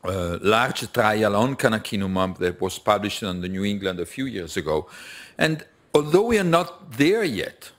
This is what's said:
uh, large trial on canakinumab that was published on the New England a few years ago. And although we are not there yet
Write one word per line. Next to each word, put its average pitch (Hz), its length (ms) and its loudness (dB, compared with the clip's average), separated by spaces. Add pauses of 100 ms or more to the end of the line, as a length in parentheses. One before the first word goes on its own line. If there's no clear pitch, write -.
uh, 87 380 -4
large 113 500 2
trial 107 420 2
on 127 220 2
canakinumab 98 800 0
that 90 220 -2
was 92 180 -4
published 104 460 0
on 90 160 -4
the 90 80 -6
New 95 160 -4
England 95 340 -2
a 85 80 -4
few 135 200 -8
years 95 300 -8
ago. 78 320 -2 (480)
And 156 280 -2 (300)
although 151 320 4
we 233 120 2
are 196 60 2
not 170 480 0
there 170 320 2
yet 95 540 -6